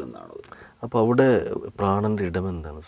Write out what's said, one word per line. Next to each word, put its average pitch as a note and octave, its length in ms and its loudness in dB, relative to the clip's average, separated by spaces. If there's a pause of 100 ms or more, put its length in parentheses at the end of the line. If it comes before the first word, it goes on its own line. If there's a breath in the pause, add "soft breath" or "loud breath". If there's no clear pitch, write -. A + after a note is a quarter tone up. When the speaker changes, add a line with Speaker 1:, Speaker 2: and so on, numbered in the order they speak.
Speaker 1:
നിന്നാണ് A#1+ 360 -16
വരുന്നത്. - 280 -20 (180)
Speaker 2:
അപ്പൊ A#2 180 -2
അവിടെ B2 260 6 (500)
പ്രാണന്റെ G2+ 500 0
ഇടം F2+ 220 -2
എന്താണ് D#2 380 -10